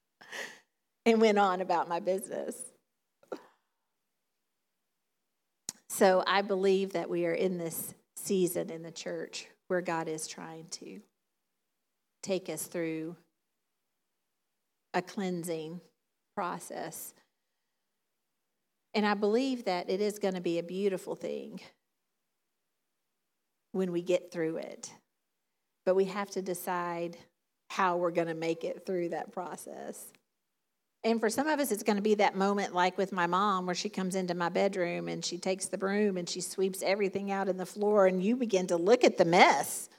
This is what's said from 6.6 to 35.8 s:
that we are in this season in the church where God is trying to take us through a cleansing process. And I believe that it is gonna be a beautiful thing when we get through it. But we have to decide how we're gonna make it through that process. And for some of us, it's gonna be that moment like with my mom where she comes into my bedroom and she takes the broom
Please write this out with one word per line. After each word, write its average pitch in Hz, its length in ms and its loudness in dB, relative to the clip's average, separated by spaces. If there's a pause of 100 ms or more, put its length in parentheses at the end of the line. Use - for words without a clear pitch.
that 170 180 -4
we 175 160 0
are 165 60 0
in 185 260 0
this 165 340 -8 (220)
season 175 560 0
in 165 100 -10
the 165 100 -14
church - 540 -10 (220)
where 180 140 0
God 165 260 -4
is 156 200 -6
trying 165 440 -14
to - 280 -14 (1200)
take 185 260 -4
us 156 140 -8
through 165 520 -6 (1800)
a 180 80 2
cleansing 175 760 -6 (560)
process. 175 800 -8 (1800)
And 208 100 2
I 208 80 4
believe 233 520 0
that 180 260 0
it 190 100 0
is 208 160 -2
gonna 185 240 -2
be 170 160 0
a 170 60 -2
beautiful 185 500 -2
thing 143 460 -8 (2250)
when 185 180 0
we 175 100 -2
get 175 300 -2
through 165 260 -4
it. - 340 -12 (920)
But 185 100 4
we 190 100 4
have 196 260 -6
to 190 100 -6
decide 175 760 -6 (520)
how 180 280 2
we're 175 140 0
gonna 165 240 0
make 165 280 -4
it - 220 -6
through 175 240 -2
that 165 220 -8
process. - 800 -12 (960)
And 226 140 4
for 220 100 2
some 269 180 0
of 302 120 2
us, 285 120 0
it's 214 120 -2
gonna 202 180 2
be 214 140 4
that 196 200 4
moment 196 380 0
like 180 240 2
with 190 140 0
my 180 160 0
mom 185 380 2
where 180 100 -2
she 208 140 -4
comes 190 260 -2
into 180 180 0
my 175 160 0
bedroom 180 600 0
and 170 140 -6
she 175 140 -6
takes 190 280 -2
the - 120 -6
broom 196 400 2